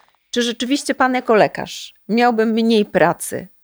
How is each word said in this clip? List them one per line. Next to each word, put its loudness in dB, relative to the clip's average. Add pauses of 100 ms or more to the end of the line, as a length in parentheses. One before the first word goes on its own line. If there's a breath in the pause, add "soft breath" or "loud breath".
(320 soft breath)
czy -2
rzeczywiście -4
pan 0
jako 0
lekarz -2 (160)
miałby 2
mniej 2
pracy, -2 (160)